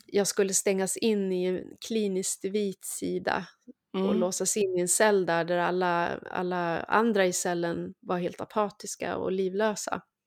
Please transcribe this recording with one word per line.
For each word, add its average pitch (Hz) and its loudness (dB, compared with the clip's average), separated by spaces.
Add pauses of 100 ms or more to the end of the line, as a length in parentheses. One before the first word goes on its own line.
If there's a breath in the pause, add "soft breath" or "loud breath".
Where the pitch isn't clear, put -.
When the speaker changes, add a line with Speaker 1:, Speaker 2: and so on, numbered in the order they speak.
Speaker 1:
jag 196 2
skulle 196 0
stängas 190 0
in 202 0
i 180 0
en 185 -2 (220)
kliniskt 196 -2
vit 196 -2
sida 180 -4 (460)
och 190 -4
Speaker 2:
Mm. 196 2
Speaker 1:
låsas - 0
in 190 0
i - 2
en 180 0
cell 202 4
där, 170 2
där 175 0
alla, 175 2 (120)
alla 175 -2
andra 202 4
i 180 2
cellen 175 -2
var 180 -2
helt 175 -4
apatiska - -4
och 185 -2
livlösa. 190 -2 (240)